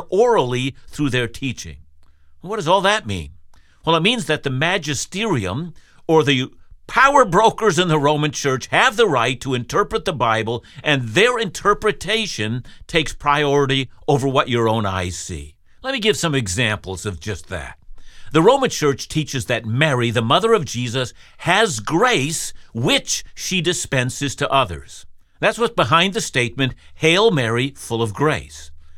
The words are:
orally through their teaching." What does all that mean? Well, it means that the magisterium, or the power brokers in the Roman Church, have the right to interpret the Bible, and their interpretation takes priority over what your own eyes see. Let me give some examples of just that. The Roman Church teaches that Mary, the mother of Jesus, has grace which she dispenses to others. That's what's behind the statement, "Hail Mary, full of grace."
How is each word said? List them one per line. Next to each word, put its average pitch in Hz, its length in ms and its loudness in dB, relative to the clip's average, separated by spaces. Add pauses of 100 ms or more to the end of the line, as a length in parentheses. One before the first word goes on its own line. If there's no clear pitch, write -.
orally 139 640 2 (120)
through 147 240 -2
their 123 160 0
teaching." 117 500 -10 (640)
What 190 140 -8
does 185 120 -6
all 190 140 4
that 208 240 0
mean? 85 280 -6 (520)
Well, 165 100 2
it 160 80 2
means 220 220 0
that 151 160 -2
the 143 80 -4
magisterium, 151 1300 -4 (320)
or 160 160 6
the 131 280 0 (360)
power 277 360 6
brokers 214 540 2
in 180 100 2
the 156 120 4
Roman 147 320 2
Church, 123 400 -2
have 208 260 4
the 233 100 6
right 127 340 2
to 135 120 -4
interpret 196 520 -2
the 190 80 -2
Bible, 113 520 0 (180)
and 135 260 0
their 220 280 4
interpretation 202 1300 -2 (220)
takes 156 260 0
priority 143 800 0 (160)
over 139 200 2
what 131 220 0
your 117 180 2
own 110 200 0
eyes 90 280 -4
see. 76 400 -12 (280)
Let 262 100 -4
me 269 60 -2
give 196 180 2
some 165 160 -2
examples 104 720 -2
of 95 140 -8
just - 300 -10
that. 73 280 -10 (540)
The 151 100 4
Roman 254 300 4
Church - 360 -2
teaches 139 380 -4
that 117 220 -2
Mary, 123 420 2
the 117 140 0
mother 180 300 2
of 190 120 2
Jesus, 120 480 -4 (260)
has 180 400 2
grace 160 760 0 (200)
which - 500 -2 (120)
she - 260 -4
dispenses 143 760 -2
to - 160 -4
others. 92 540 -2 (340)
That's - 200 0
what's 233 160 0
behind 165 380 2
the 214 80 -4
statement, 127 520 -2 (220)
"Hail 180 340 4
Mary, 127 460 0
full 117 260 -4
of 110 120 -2
grace." - 580 -4 (260)